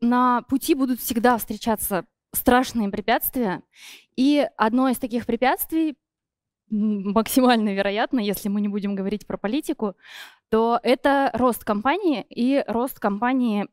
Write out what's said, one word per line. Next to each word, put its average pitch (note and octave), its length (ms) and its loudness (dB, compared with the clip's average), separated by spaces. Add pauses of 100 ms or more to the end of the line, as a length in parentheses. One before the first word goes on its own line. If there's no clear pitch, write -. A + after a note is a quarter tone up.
на B3 420 2
пути C#4+ 320 -2
будут B3+ 240 -2
всегда A#3 380 2
встречаться G#3 680 -4 (280)
страшные B3 560 0
препятствия, G#3+ 720 -2 (540)
и C#4+ 320 2 (100)
одно A#3+ 320 2
из A#3+ 80 0
таких A#3 280 -6
препятствий, D#4 720 -2 (760)
м, G#3 400 -2
максимально A3+ 640 2
вероятно, G3+ 460 0
если G3+ 300 -2
мы G3+ 120 0
не G#3 60 0
будем G3+ 280 -4
говорить G3 320 -4
про F#3 100 -6
политику, A3 580 -4 (540)
то A3+ 340 2
это C#4 500 2
рост A#3 300 0
компании, C4+ 640 0
и B3+ 380 0
рост A#3 320 -4
компании A3 720 0